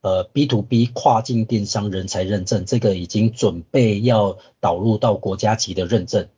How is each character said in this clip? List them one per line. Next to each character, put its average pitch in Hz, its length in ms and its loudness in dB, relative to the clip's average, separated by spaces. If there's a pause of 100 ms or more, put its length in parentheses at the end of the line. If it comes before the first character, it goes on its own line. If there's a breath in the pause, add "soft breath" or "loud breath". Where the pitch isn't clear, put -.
呃 95 200 0
，B 143 240 0
to 117 160 0
B 117 320 2
跨 - 260 2
境 117 260 -2
电 104 200 -2
商 104 240 -4
人 95 160 -6
才 95 160 -4
认 95 220 -2
证， 95 200 -2
这 120 140 0
个 101 160 2
已 90 120 -6
经 110 260 2
准 85 300 -2
备 110 400 2
要 107 360 2 (220 loud breath)
导 87 180 0
入 107 200 2
到 107 180 2
国 95 200 -4
家 110 200 0
级 92 180 -6
的 90 100 -2
认 92 220 0
证。 98 320 -2